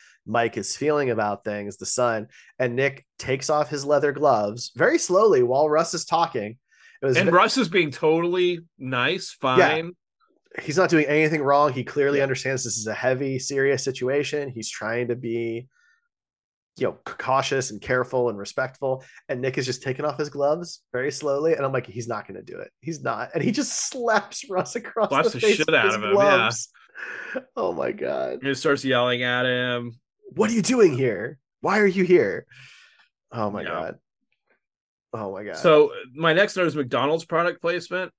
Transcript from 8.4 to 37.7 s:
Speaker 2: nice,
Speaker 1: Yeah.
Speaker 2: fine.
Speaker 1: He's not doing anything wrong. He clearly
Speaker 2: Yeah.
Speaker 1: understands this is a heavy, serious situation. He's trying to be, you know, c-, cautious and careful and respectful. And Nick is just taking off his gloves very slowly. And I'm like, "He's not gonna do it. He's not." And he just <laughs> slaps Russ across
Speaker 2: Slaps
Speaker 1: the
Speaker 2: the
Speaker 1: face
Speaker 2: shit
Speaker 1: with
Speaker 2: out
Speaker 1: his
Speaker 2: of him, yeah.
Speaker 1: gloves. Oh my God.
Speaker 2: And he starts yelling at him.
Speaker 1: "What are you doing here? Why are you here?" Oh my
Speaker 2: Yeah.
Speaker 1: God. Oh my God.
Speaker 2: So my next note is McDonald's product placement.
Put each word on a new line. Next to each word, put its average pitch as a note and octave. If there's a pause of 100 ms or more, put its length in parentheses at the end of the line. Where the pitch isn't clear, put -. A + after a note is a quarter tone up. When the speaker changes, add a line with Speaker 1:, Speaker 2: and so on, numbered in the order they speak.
Speaker 2:
nice, C3
Speaker 1:
Yeah. B2+
Speaker 2:
fine. D#3+ (720)
Speaker 1:
He's D3+
not F3+
doing D3+
anything D3+
wrong. C#3+
He A#2+
clearly C#3+
Speaker 2:
Yeah. C#3
Speaker 1:
understands C3
this A2
is G#2+
a A2
heavy, C3
serious C3+
situation. C3+
He's A#2
trying A#2+
to A#2+
be, A#2 (1120)
you B2+
know, F2 (100)
c-, -
cautious C3
and G2+
careful B2+
and G#2
respectful. C3 (240)
And B2+
Nick C3+
is C3
just B2+
taking C3+
off C#3+
his D3
gloves D#3 (120)
very C3
slowly. D3
And C#3
I'm C3+
like, B2+
"He's A2+
not G#2+
gonna F#2+
do -
it. - (100)
He's C#3+
not." A#2+
And E3
he A#3
just C4+
<laughs> -
slaps A#3
Russ F#3
across A3
Speaker 2:
Slaps A#3
Speaker 1:
the A3+
Speaker 2:
the -
Speaker 1:
face G#3+
Speaker 2:
shit D#3
Speaker 1:
with D#3+
Speaker 2:
out A#2
Speaker 1:
his A2
Speaker 2:
of G#2+
him, G#2
yeah. G2+
Speaker 1:
gloves. A2 (880)
Oh -
my -
God. -
Speaker 2:
And B2+
he C#3
starts C#3
yelling B2
at B2
him. B2 (360)
Speaker 1:
"What G#3+
are A#3
you A3
doing G#3
here? A#2+ (240)
Why G3
are G#3
you F#3
here?" C3+ (880)
Oh A2
my G#2
Speaker 2:
Yeah. -
Speaker 1:
God. E2 (1200)
Oh G2+
my G2+
God. F2+
Speaker 2:
So D3+ (240)
my D#3+
next G3
note F3+
is D3
McDonald's C#3
product E3+
placement. F3